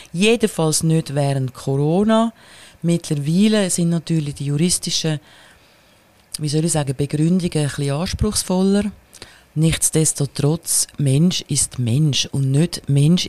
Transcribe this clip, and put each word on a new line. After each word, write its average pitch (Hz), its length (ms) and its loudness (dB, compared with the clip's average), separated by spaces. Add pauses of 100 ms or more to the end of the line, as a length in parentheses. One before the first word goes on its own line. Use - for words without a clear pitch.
(120)
Jedenfalls 180 720 0
nicht 160 320 0
während 139 400 -2
Corona. 196 800 0 (500)
Mittlerweile 170 840 0
sind 170 220 0
natürlich 160 460 -2
die 139 100 -6
juristischen, 156 760 -2 (1160)
wie 151 100 -6
soll 156 160 0
ich 165 80 0
sagen, 139 240 -2
Begründungen 160 600 0
ein 147 120 0
bisschen 139 220 -4
anspruchsvoller. 190 960 0 (720)
Nichtsdestotrotz, 156 1300 0 (100)
Mensch 147 500 2
ist - 300 -4
Mensch 127 480 0
und 135 240 -2
nicht 151 380 0
Mensch 147 400 4